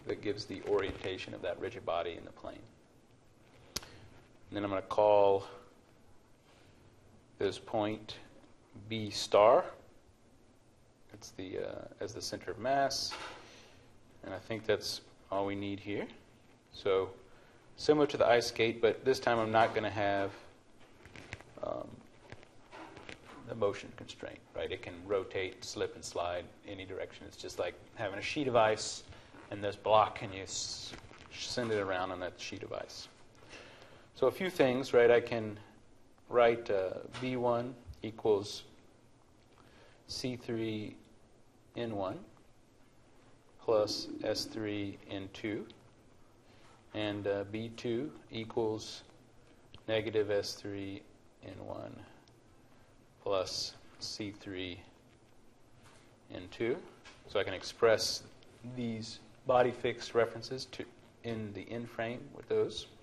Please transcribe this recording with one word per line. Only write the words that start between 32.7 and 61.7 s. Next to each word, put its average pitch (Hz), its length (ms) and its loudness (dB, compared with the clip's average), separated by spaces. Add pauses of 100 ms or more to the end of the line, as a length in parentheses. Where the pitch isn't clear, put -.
ice. - 340 -10 (1080)
So 131 120 4
a 120 40 4
few 185 180 -2
things, 131 440 4
right? 120 160 10
I 117 120 10
can 110 360 -4 (720)
write, 117 420 6
uh, 95 260 0 (260)
B 127 160 -2
one 120 360 2 (300)
equals 107 600 0 (1400)
C 127 280 -4
three 113 600 -4 (800)
N 113 180 -4
one 98 240 -2 (1400)
plus 107 460 2 (180)
S 107 180 0
three 104 540 -4 (120)
N 98 220 -8
two, 117 340 -6 (1300)
and, 104 340 -4
uh, 98 220 0
B 110 280 -6
two 123 340 -2 (180)
equals 110 760 -4 (840)
negative 107 440 2
S 101 220 2
three 98 480 -8 (440)
N 98 200 -12
one - 300 -10 (1300)
plus 95 500 -2 (260)
C - 320 -8
three 92 480 -8 (1500)
N 90 160 -10
two. 120 280 -2 (500)
So 101 140 0
I - 20 2
can 95 100 -4
express - 720 2 (540)
these 113 420 -4 (260)
body 127 260 6
fixed - 440 -2
references 113 560 0
to, - 140 -8 (400)
in 110 280 -4
the 95 160 -10
N 117 160 -6